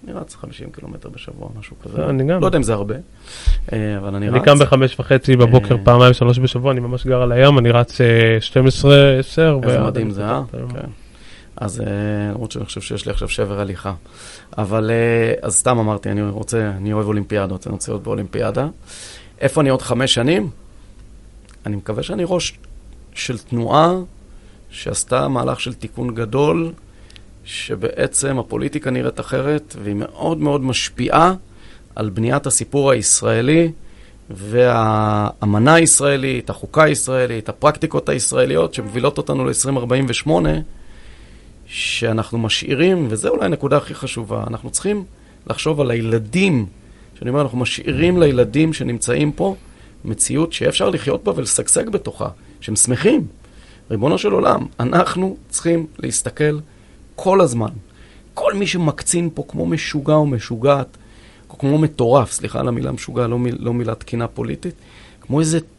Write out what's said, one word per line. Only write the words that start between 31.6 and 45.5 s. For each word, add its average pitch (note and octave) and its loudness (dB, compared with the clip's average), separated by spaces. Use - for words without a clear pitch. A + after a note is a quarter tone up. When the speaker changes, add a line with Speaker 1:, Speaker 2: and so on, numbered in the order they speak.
Speaker 1:
על A2 -4
בניית A#2 -2
הסיפור C#3 0
הישראלי, B2 2
והאמנה G#2+ 2
הישראלית, C#3 2
החוקה - 0
הישראלית, B2+ 0
הפרקטיקות - 0
הישראליות C3 0
שמובילות B2 -2
אותנו C3+ -4
לעשרים C3+ -2
ארבעים B2+ 0
ושמונה, D#3 0
שאנחנו A2+ -4
משאירים, D3 0
וזה A2 -2
אולי A#3 0
הנקודה D3 0
הכי C#3+ -2
חשובה, A2 -8
אנחנו A2+ -10
צריכים G3+ -4
לחשוב D3+ -4